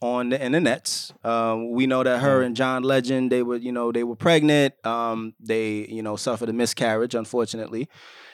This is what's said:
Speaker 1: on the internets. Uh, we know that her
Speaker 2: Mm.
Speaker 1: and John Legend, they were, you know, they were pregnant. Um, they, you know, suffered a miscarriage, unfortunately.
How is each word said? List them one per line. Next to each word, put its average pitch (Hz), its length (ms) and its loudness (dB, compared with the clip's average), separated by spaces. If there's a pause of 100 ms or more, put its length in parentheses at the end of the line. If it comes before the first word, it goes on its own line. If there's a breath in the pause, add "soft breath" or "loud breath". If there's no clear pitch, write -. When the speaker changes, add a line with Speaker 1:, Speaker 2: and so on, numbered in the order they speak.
Speaker 1:
on 123 280 -2
the 131 100 0
internets. 143 720 0 (100)
Uh, 113 360 0 (140)
we 131 160 2
know 131 160 2
that 123 180 2
her 135 200 4
Speaker 2:
Mm. 127 40 2
Speaker 1:
and 120 100 -4
John 131 280 0
Legend, 131 480 2
they 123 120 2
were, 120 140 -2
you 123 160 -6
know, 117 180 -2
they 117 140 -2
were 117 100 -6
pregnant. 151 580 4 (120)
Um, 113 560 -4
they, 110 480 -2
you 110 120 -8
know, 104 140 -4
suffered 117 320 -4
a 110 60 -2
miscarriage, 117 600 0
unfortunately. 113 760 -4 (440 loud breath)